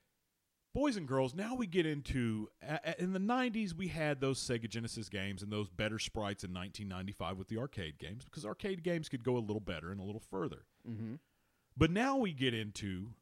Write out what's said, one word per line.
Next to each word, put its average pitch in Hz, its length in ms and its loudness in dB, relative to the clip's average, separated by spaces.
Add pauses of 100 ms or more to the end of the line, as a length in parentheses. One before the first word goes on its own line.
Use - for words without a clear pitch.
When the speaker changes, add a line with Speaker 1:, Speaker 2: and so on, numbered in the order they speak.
(760)
Speaker 1:
boys 269 220 4
and 160 100 -2
girls, 131 280 4
now 214 200 -2
we 247 120 0
get 175 200 4
into, 120 640 2 (140)
a-, 151 220 -2
a-, 160 180 0
in 180 100 2
the 190 60 0
nineties, 220 560 2
we 180 140 -4
had 151 320 0
those 135 180 2
Sega 117 300 0
Genesis 113 420 -4
games 98 320 -2
and 104 100 -4
those 104 160 0
better 107 300 0
sprites 101 440 -2
in 92 120 -6
nineteen 98 340 -6
ninety-five 92 480 -4
with 95 120 -8
the 110 100 -2
arcade 85 400 -4
games 101 260 -10
because 160 220 -10
arcade 196 360 -4
games 170 280 0
could 123 140 -4
go 123 120 4
a - 20 4
little 107 220 0
better 87 300 -4
and 98 100 -4
a 92 40 -6
little 104 260 -6
further. 160 340 -2 (240)
Speaker 2:
Mm-hmm. 113 260 -4 (640)
Speaker 1:
But 156 140 8
now 254 260 4
we 214 160 2
get 127 220 2
into, 104 560 -2 (120)